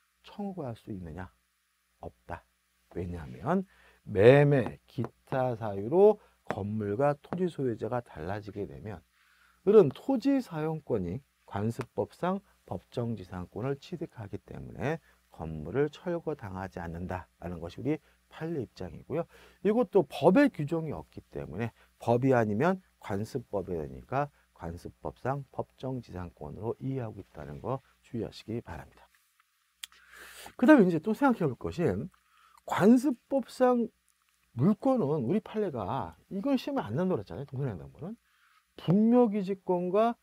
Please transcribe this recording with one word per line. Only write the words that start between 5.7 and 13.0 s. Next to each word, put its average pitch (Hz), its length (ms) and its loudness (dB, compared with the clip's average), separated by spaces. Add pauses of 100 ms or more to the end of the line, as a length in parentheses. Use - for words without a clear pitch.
건물과 107 760 -2
토지 175 260 -4
소유자가 123 520 -4
달라지게 101 640 -8
되면 78 360 -14 (680)
을은 190 260 10
토지 269 460 0
사용권이 143 800 -4 (260)
관습법상 117 960 -4 (260)
법정지상권을 98 1120 -8